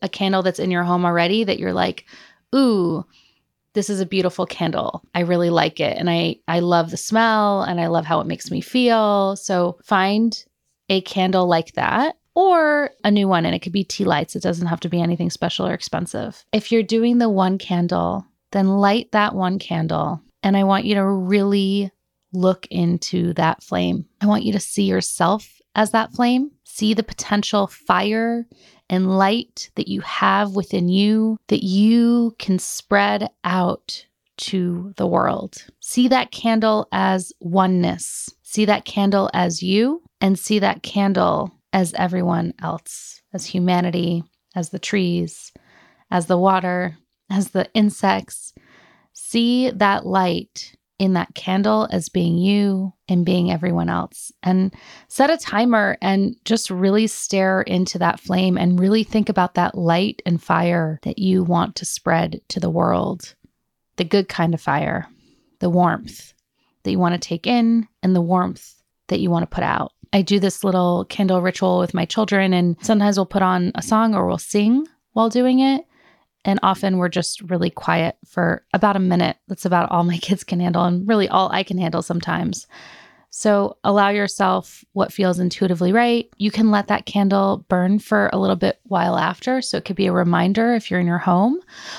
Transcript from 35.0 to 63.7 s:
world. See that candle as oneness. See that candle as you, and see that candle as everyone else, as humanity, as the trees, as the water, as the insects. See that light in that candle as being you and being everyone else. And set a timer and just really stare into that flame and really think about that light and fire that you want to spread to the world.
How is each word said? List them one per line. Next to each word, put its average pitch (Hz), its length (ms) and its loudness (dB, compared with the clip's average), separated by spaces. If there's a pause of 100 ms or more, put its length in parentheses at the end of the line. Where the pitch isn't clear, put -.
world. - 600 -2 (140)
See - 280 0
that 247 220 0
candle 220 600 0
as 190 500 -2
oneness. 180 920 0 (120)
See - 220 -2
that 202 220 0
candle 196 480 0
as 175 280 -2
you, 226 400 0 (180)
and 196 180 2
see 214 200 0
that 196 240 0
candle 190 720 0 (180)
as 180 220 0
everyone 175 680 -2
else, - 580 -10 (140)
as 185 100 -10
humanity, 175 800 -2 (320)
as 175 140 -6
the 196 80 -8
trees, 175 760 -4 (580)
as 175 160 0
the 180 120 2
water, 180 580 0 (320)
as 196 220 -2
the - 240 -2
insects. 202 800 0 (580)
See 247 580 0
that 202 360 0
light 180 680 -4 (240)
in 190 140 2
that 170 240 -2
candle 208 560 0
as 180 160 -4
being 170 280 0
you 190 560 0 (160)
and 175 160 2
being 180 280 2
everyone 170 360 -2
else. - 440 -6 (100)
And 185 320 0 (320)
set 277 240 2
a 330 60 0
timer 220 640 0
and 196 320 0 (100)
just - 260 -2
really 196 360 2
stare 190 560 0
into 185 380 -2
that 175 180 0
flame 185 400 0
and 180 220 2
really 208 240 2
think 220 240 0
about 185 260 0
that - 220 0
light 175 500 0
and 170 160 0
fire 170 600 0
that - 160 -6
you 185 260 2
want 170 320 0
to - 80 -10
spread 165 640 -2
to - 100 -10
the 175 120 -2
world. 170 640 -2 (640)